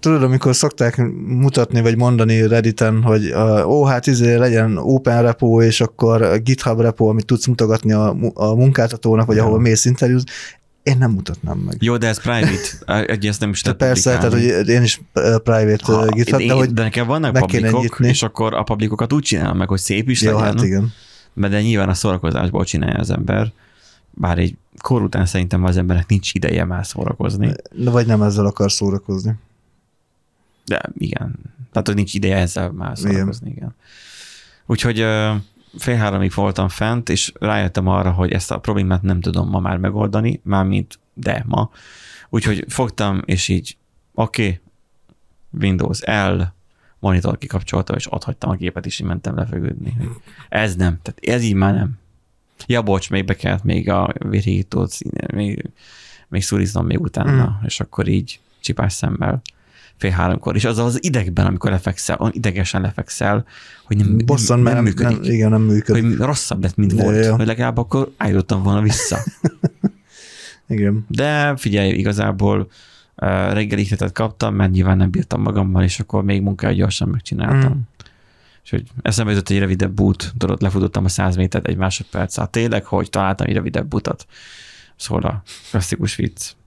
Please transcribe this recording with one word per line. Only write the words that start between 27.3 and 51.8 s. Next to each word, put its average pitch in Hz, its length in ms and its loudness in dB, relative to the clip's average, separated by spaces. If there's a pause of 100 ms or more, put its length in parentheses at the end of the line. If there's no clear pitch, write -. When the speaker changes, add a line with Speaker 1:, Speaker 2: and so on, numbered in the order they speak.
Speaker 1:
Na, 123 180 -2
vagy 120 160 2
nem 110 160 2
ezzel 104 240 2
akar 98 260 0
szórakozni. 98 600 -2 (1300)
Speaker 2:
De - 160 -6 (180)
igen. - 360 -6 (380)
Tehát, 107 140 -2
hogy 104 100 0
nincs 101 180 -2
ideje 98 220 0
ezzel 92 340 -2
már 90 280 -8
Speaker 1:
Igen. 101 140 -2
Speaker 2:
szórakozni, 98 440 -4
igen. - 180 -12 (920)
Úgyhogy, 110 340 -2
ö, 107 320 0 (460)
fél 123 180 -2
háromig 98 380 0
voltam 95 340 0
fent, 113 400 -2
és - 300 -2
rájöttem 101 480 -2
arra, 92 240 2
hogy 90 220 0
ezt - 180 -4
a 107 80 -4
problémát 95 440 0
nem 95 180 0
tudom 90 280 -2
ma 95 120 -2
már 92 160 -2
megoldani, 104 680 -2
mármint 95 540 -2 (160)
de - 320 -4
ma. 107 240 -2 (580)
Úgyhogy 107 400 -2
fogtam, 101 560 -2
és - 240 -2
így, - 280 -4 (380)
oké, 110 460 -2 (1000)
Windows 92 400 0
L, 98 400 0 (580)
monitor 92 400 0
kikapcsoltam, - 580 -4
és - 160 -8
ott - 120 -6
hagytam - 260 -6
a 95 40 0
gépet, 90 320 -6
és - 140 -10
így 95 60 -8
mentem 87 300 -6
lefeküdni. - 600 -6 (520)
Ez 107 280 -2
nem, 87 260 0
tehát - 360 -6
ez 120 100 -2
így 104 60 0
már 98 200 2
nem. - 240 -2 (680)